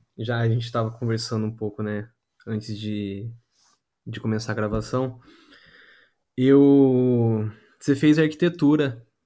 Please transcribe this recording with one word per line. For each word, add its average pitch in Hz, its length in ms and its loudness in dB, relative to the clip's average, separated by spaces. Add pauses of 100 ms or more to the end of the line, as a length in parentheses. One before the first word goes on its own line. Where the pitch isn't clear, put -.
(180)
Já 117 220 -4
a 117 80 2
gente 117 240 -2
tava 113 180 -2
conversando 113 560 -4
um 110 100 -6
pouco, 107 260 -8
né, 104 280 -8 (360)
antes 107 320 -8
de, 104 520 -8 (760)
de 117 140 -12
começar 110 320 -4
a 107 40 -6
gravação. 110 640 -4 (1160)
Eu... 127 1120 4 (300)
você 143 160 0
fez 151 220 4
arquitetura, 151 840 0 (220)